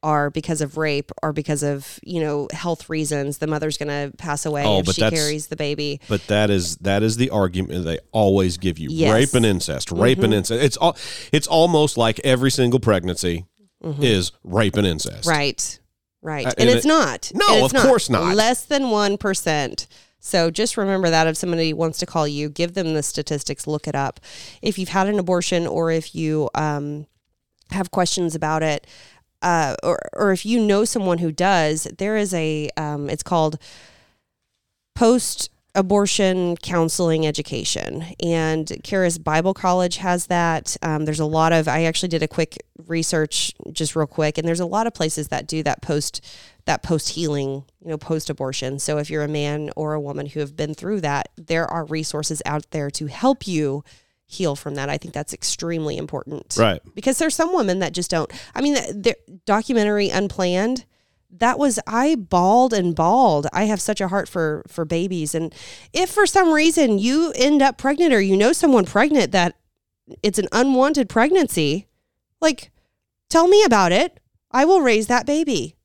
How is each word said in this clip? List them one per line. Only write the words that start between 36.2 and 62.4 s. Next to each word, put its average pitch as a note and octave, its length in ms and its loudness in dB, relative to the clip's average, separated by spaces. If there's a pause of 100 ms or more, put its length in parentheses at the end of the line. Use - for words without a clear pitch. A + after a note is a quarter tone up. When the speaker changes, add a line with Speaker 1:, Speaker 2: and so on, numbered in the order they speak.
Speaker 1:
counseling E3 680 0
education. D3 760 -6 (180)
And D#3+ 480 -2 (140)
Charis F#3 320 0
Bible E3 380 0
College F3+ 420 0
has F3+ 300 -2
that. E3+ 560 -2
Um, D#3 240 -2
there's D3+ 140 -4
a D#3 40 0
lot D#3+ 300 2
of, D#3+ 140 4
I D3+ 160 0
actually E3 260 -2
did E3 120 0
a D#3+ 60 -2
quick - 300 -4 (280)
research, E3 680 -2 (180)
just D#3+ 240 -4
real D#3 100 0
quick, D3+ 300 -2
and D#3+ 100 -2
there's E3+ 140 0
a F3+ 60 -2
lot G#3 200 0
of A#3 60 -4
places D#3+ 360 -4
that - 180 -6
do D#3 160 -6
that D3 180 -2
post, - 420 -4 (440)
that D3 160 -2
post-healing, C#3+ 840 -4 (180)
you E3+ 60 -18
know, D#3 80 -6
post-abortion. C#3 840 -6
So D3+ 200 -4
if D3 100 -6
you're D#3 160 -4
a D3 40 -6
man D3 480 -4
or D3+ 180 -4
a D#3 60 -4
woman C#3+ 260 -8
who D3 140 -8
have C#3+ 160 -8
been D3+ 180 -6
through G3+ 280 -6
that, C#3+ 340 -2
there E3 300 -2
are E3 200 -6
resources D#3 580 -6
out D3 280 -6
there C#3+ 180 -4
to - 160 -8
help B3 400 0
you D3+ 380 -2 (420)
heal E3 280 -2
from C#3+ 220 -10
that. C#3 120 -4
I C#3+ 80 -4
think E3 180 -10
that's D3 180 -8
extremely D#3+ 640 -4
important. - 640 -10
Speaker 2:
Right. G#2 220 2 (140)
Speaker 1:
Because - 240 0
there's D#4+ 160 0
some E4 200 0
women G3 260 0
that E3+ 120 -4
just F3 180 -6
don't, D#3+ 200 -2 (240)
I - 60 -4
mean, C#4+ 140 2
the, G#3 400 -2 (120)
the F#3+ 180 -20
documentary G#3 640 0
Unplanned, G3 760 -2 (540)
that A#3 200 2
was, C4+ 280 2
I C4 300 2
bawled G3+ 560 4